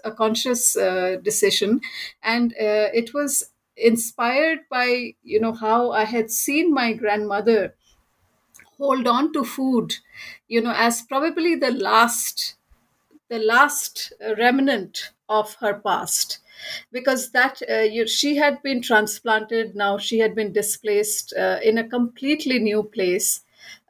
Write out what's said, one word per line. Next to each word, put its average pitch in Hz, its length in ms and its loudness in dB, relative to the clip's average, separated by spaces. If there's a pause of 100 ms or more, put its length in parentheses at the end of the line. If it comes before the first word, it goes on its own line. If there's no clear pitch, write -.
a 220 80 -8
conscious, 233 640 0
uh, 185 460 0
decision, 208 600 0 (420)
and, 233 300 0
uh, 214 380 0
it 226 220 -2
was 285 380 -4 (260)
inspired 247 840 0 (100)
by, 247 420 -2 (100)
you - 160 0
know, 226 140 0
how 226 380 2
I 220 140 0
had 226 260 -2
seen 302 420 0
my 240 200 0
grandmother 208 800 0 (1040)
hold 262 300 0
on 269 240 2
to 285 140 -2
food, 247 480 0 (540)
you 226 120 0
know, 233 160 0
as 233 280 2
probably 320 520 0
the 170 160 0
last, 226 840 0 (720)
the 233 100 -4
last 247 720 2 (260)
remnant 247 720 2 (180)
of 214 260 0
her 202 200 -2
past, - 640 -2 (520)
because 247 400 -2
that, 262 380 0
uh, 220 120 0
you, 220 260 0
she 285 280 0
had 285 260 2
been 269 200 -2
transplanted. 220 920 0
Now 202 220 0
she 220 220 -2
had 214 160 2
been 214 160 -4
displaced, 208 840 -2
uh, 185 260 0
in 226 140 4
a 226 100 -2
completely 254 720 -2
new 214 240 0
place. 196 580 -2 (480)